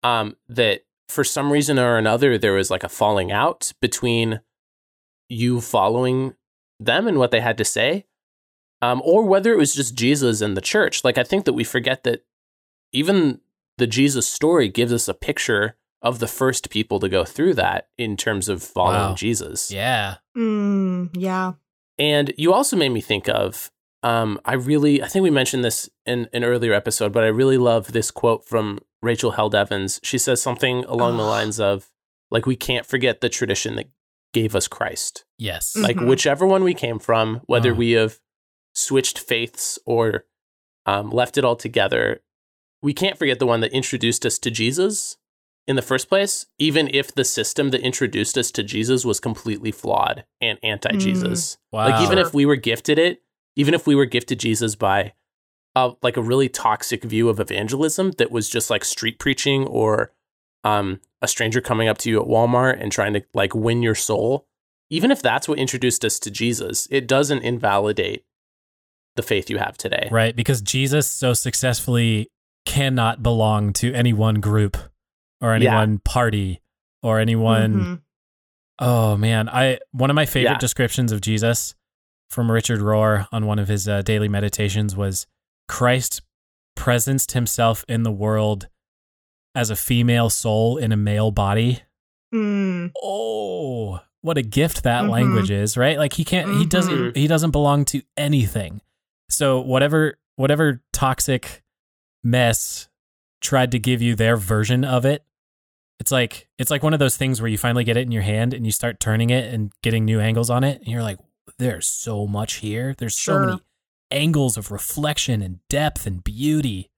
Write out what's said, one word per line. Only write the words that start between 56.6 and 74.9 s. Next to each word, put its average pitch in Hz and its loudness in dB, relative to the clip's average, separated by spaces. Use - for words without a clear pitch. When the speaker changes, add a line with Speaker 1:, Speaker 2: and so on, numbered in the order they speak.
Speaker 1:
view 113 0
of 107 0
evangelism 135 -2
that - 0
was 113 -4
just, - -4
like, 107 -2
street - -6
preaching 135 0
or, 110 0
um, 101 -2
a 135 -2
stranger 117 -2
coming 113 0
up 107 0
to 117 -4
you 110 4
at - -4
Walmart 120 2
and 101 -6
trying 104 0
to, 101 -2
like, 98 0
win 117 0
your 110 2
soul, 113 -2
even 170 0
if 254 0
that's 123 0
what 151 -2
introduced 127 -2
us 107 -2
to 107 -10
Jesus, 110 -4
it 135 0
doesn't 139 2
invalidate 104 0
the 117 -4
faith 101 -2
you 104 -4
have - -4
today. - -4
Speaker 2:
Right, 113 0
because 117 0
Jesus 135 0
so 127 -2
successfully 120 0
cannot 127 0
belong 107 2
to 123 -2
any 120 2
one 107 2
group 104 2